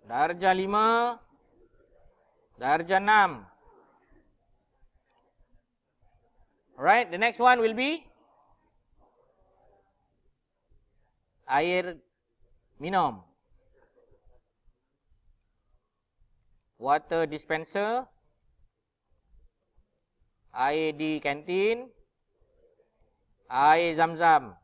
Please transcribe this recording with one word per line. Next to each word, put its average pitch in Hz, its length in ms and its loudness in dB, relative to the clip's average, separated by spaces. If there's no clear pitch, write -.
Darjah 170 480 0
lima. 226 640 -2
Darjah 160 400 0
enam. 190 480 2
Alright, 180 400 2
the 180 80 -4
next 233 160 0
one 247 240 4
will 226 160 0
be 294 320 -4
air 175 480 -2
minum. 147 480 -4
Water 151 480 -2
dispenser. 190 800 -6
Air 151 400 -2
di 156 240 -4
kantin. 185 720 -4
Air 156 480 2
zam-zam. 160 560 2